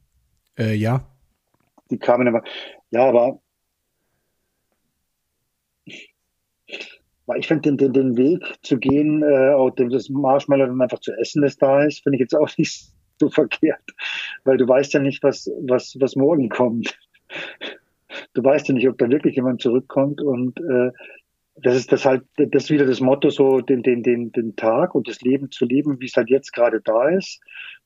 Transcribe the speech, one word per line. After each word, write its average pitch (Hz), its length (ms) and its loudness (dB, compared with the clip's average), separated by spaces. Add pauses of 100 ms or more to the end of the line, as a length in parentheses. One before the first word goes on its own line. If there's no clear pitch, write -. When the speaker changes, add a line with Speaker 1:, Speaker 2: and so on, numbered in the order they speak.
(580)
Speaker 1:
Äh, 110 180 -2
ja. 117 300 -2 (840)
Speaker 2:
Die 120 80 -6
kamen 123 280 2
immer, 113 160 -2 (480)
ja, 123 160 2
aber 120 340 2 (3750)
weil - 140 -6
ich - 80 -8
find, 156 180 0
den, 143 120 2
den, 135 160 2
den 131 240 2
Weg 147 240 2 (220)
zu 139 160 -2
gehen, 151 440 0
äh, 139 300 4
auch 131 180 4
den, 127 180 -2
das 123 200 -4
Marshmallow 139 560 2
dann 127 160 -2
einfach 123 180 -2
zu - 140 -8
essen, 131 300 -2
das 135 140 0
da 139 260 4
ist, 147 200 -2
find 139 120 0
ich 123 60 0
jetzt 127 140 0
auch 151 180 2
<laughs> - 40 -12
nicht - 340 -6 (280)
so 151 100 2
verkehrt. - 540 -2 (600)
Weil 131 140 2
du 123 100 6
weißt 135 260 2
ja 151 60 4
nicht, 139 240 -2
was, - 260 0 (120)
was, 127 380 -2
was 131 160 0
morgen 139 340 2
kommt. 117 480 -2 (1400)
Du 123 100 -2
weißt 147 260 2
ja 139 40 2
nicht, 123 160 2
ob - 80 -6
da 120 120 2
wirklich 151 260 0
jemand 127 260 -2
zurückkommt 135 600 -2
und, 127 380 -4
äh, 127 320 0 (680)
das 127 140 2
ist 123 160 -2
das 135 140 0
halt, 131 180 2 (140)
das 143 280 0
ist - 60 -14
wieder 143 140 4
das 127 160 0
Motto, 135 280 2
so 135 320 2
den, 127 220 0
den, 120 200 0
den, 120 280 -2
den 113 240 -4
Tag 120 400 0
und 127 140 -2
das 110 120 -14
Leben 135 300 -2
zu - 140 -2
leben, 135 340 -2
wie 131 60 -10
es 120 100 -8
halt 117 140 0
jetzt 135 240 0
gerade 113 280 0
da 117 280 0
ist. 185 320 -4 (440)